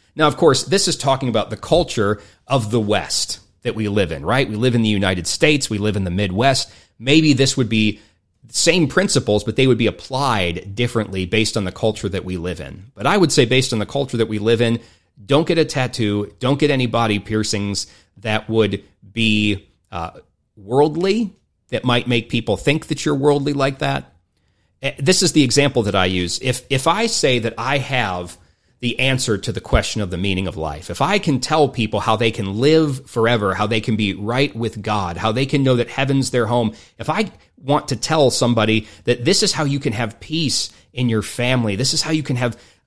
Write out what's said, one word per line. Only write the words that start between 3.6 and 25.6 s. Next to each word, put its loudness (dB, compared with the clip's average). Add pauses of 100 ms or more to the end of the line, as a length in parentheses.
that -4
we -2
live 0
in, -8
right? 0
We -6
live 2
in 4
the 4
United 2
States. 0
We -2
live 0
in -2
the -2
Midwest. 0 (280)
Maybe 4
this 2
would 0
be 2 (520)
same 2
principles, 2
but -6
they 4
would 4
be 2
applied -2
differently -2
based 0
on -2
the -4
culture -4
that -6
we -6
live -8
in. -16
But -4
I 2
would 2
say 4
based 2
on 0
the -2
culture -4
that 0
we -4
live 2
in, 2 (440)
don't 2
get 0
a 4
tattoo, -2
don't 0
get 4
any 0
body 0
piercings -4 (320)
that -4
would 2 (300)
be, 0 (240)
uh, -8 (460)
worldly, 0 (380)
that -4
might 0
make 0
people -2
think -2
that -6
you're 0
worldly 2
like -2
that. -4 (720)
Eh, -4
this 2
is 2
the 6
example 2